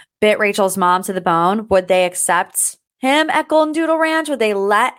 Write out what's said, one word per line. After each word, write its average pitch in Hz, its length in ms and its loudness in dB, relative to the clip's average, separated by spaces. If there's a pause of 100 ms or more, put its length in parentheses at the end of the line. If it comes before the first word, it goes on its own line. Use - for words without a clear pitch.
(200)
bit 214 180 2
Rachel's 196 380 -2
mom 180 280 0
to 202 80 -8
the 185 80 -6
bone, 180 480 0
would 185 200 0
they 185 160 2
accept - 720 -2 (220)
him 294 320 0
at 302 180 -2
Golden 311 240 2
Doodle 320 260 0
Ranch? 320 300 0
Would 269 120 -2
they 214 120 2
let 202 460 0